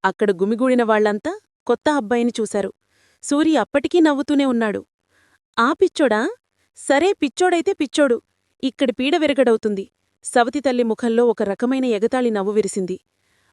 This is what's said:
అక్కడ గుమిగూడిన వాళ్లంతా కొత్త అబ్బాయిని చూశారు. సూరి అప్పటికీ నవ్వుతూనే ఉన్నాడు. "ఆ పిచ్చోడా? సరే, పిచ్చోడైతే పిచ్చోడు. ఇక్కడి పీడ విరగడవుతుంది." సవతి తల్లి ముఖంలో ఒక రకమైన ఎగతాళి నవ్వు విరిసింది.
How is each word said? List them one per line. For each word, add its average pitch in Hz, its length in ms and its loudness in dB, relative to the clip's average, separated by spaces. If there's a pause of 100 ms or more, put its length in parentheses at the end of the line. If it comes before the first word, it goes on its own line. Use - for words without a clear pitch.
అక్కడ 202 260 0
గుమిగూడిన 233 520 0
వాళ్లంతా 214 560 0 (280)
కొత్త 240 220 0
అబ్బాయిని 240 420 0 (100)
చూశారు. 202 320 -4 (500)
సూరి 302 340 0
అప్పటికీ 277 420 0
నవ్వుతూనే 285 460 2
ఉన్నాడు. 226 400 -2 (760)
"ఆ 254 140 2
పిచ్చోడా? 302 640 0 (420)
సరే, 320 360 2
పిచ్చోడైతే 349 600 0
పిచ్చోడు. 285 480 0 (420)
ఇక్కడి 262 280 -2
పీడ 277 260 -2
విరగడవుతుంది." 233 720 0 (340)
సవతి 247 360 0
తల్లి 247 240 -2
ముఖంలో 226 420 0
ఒక 226 160 0
రకమైన 247 440 -2
ఎగతాళి 233 440 0
నవ్వు 202 220 -2
విరిసింది. 190 480 -2 (540)